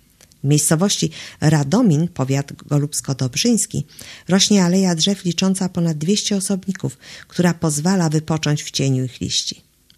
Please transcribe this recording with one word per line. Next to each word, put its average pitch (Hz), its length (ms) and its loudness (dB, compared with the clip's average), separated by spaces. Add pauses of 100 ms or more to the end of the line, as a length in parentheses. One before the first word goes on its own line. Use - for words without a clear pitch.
(440)
W 139 40 0
miejscowości 160 640 2 (300)
Radomin, 160 680 4
powiat 135 440 -4
golubsko-dobrzyński, 147 1300 -2 (420)
rośnie 190 360 4
aleja 180 300 2
drzew 190 300 -2
licząca 185 440 0
ponad 170 300 -2
dwieście 196 380 0
osobników, 185 640 -4 (300)
która 175 260 0
pozwala 165 540 0
wypocząć 156 540 -2
w - 80 -14
cieniu 131 340 -2
ich - 160 -10
liści. - 420 -6 (360)